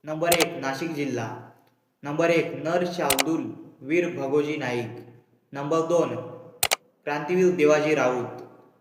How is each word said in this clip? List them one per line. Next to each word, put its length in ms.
नंबर 280
एक, 200
नाशिक 360
जिल्हा. 600
नंबर 260
एक, 160
नर 300
शार्दूल 580
वीर 280
भगोजी 480
नाईक. 300
नंबर 300
दोन, 340
क्रांतीवीर 520
देवाजी 400
राऊत. 460